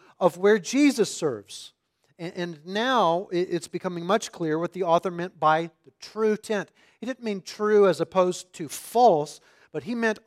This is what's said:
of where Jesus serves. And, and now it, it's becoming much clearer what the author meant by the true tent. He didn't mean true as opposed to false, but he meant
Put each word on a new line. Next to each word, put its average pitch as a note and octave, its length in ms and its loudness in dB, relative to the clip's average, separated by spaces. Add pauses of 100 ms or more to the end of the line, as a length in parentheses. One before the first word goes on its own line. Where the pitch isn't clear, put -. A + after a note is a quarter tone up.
(200)
of F3 180 2
where G3+ 220 4
Jesus A#3 560 2
serves. - 580 -8 (440)
And, F3+ 180 -12
and E3+ 300 -10
now G3+ 640 0
it, F3+ 180 -2
it's F3 200 -6
becoming F3 360 -8
much G#3 280 0
clearer D#3+ 260 -2
what E3+ 140 -6
the F3+ 100 -6
author F3 280 2
meant F3 280 -10
by D#3+ 320 2 (140)
the - 60 -20 (100)
true G#3+ 340 -2
tent. G3+ 360 -6 (280)
He G#3+ 60 -10
didn't B3 180 -8
mean G3+ 180 -6
true G#3 460 4
as E3 140 2
opposed F3+ 540 0
to D#3 120 -10
false, F3 720 2 (320)
but D3 120 -10
he A3 120 -8
meant A3+ 320 -2